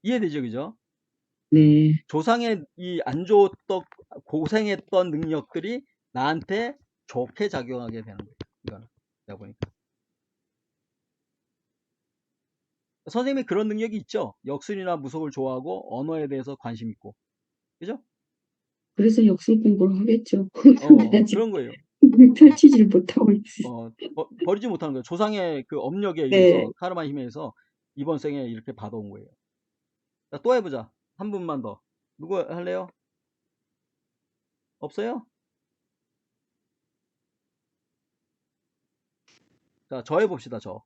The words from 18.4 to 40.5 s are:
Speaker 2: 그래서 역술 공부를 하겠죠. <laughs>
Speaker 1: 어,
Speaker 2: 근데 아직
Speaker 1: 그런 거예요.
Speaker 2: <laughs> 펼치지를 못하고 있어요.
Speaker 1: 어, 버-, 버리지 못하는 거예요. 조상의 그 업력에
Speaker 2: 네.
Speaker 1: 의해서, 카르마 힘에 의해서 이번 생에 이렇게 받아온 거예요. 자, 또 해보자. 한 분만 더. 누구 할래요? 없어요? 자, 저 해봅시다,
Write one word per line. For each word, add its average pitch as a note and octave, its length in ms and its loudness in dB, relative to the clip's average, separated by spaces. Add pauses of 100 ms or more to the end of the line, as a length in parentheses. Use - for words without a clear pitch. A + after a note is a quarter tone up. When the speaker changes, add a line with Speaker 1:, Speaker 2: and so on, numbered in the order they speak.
Speaker 2:
그래서 A3 300 4
역술 A3 360 2
공부를 F#3+ 380 2
하겠죠. A3 520 -2
<laughs> C#4 420 8
Speaker 1:
어, - 20 12
Speaker 2:
근데 G#3+ 240 4
아직 G#3+ 140 0
Speaker 1:
그런 A3 160 -2
거예요. B2+ 220 -6 (280)
Speaker 2:
<laughs> B3 380 8
펼치지를 C#4 480 10
못하고 G3 460 2
있어요. G#3+ 400 -4
Speaker 1:
어, A#3 180 -14 (240)
버-, - 140 -10 (180)
버리지 G3+ 220 -4
못하는 D#3+ 260 -8
거예요. B2+ 80 -8
조상의 F3 680 -6
그 D3+ 120 -8
업력에 E3 480 -6
Speaker 2:
네. G3 80 0
Speaker 1:
의해서, F#3 400 4
카르마 F3 300 -10
힘에 C#3+ 160 -10
의해서 B2 300 -14 (440)
이번 C#3+ 220 -6
생에 C#3+ 280 -8
이렇게 A2+ 260 -14
받아온 G#2+ 380 -14
거예요. - 160 -20 (1040)
자, D3 120 -14
또 B3 120 0
해보자. C#3 360 -6 (260)
한 G#3 140 -10
분만 E3 320 -8
더. G#2+ 180 -16 (380)
누구 F3 200 -8
할래요? F3+ 500 -10 (1900)
없어요? A3 480 -10 (4000)
자, C3 140 -12
저 D#3 140 -4
해봅시다, D3+ 420 -6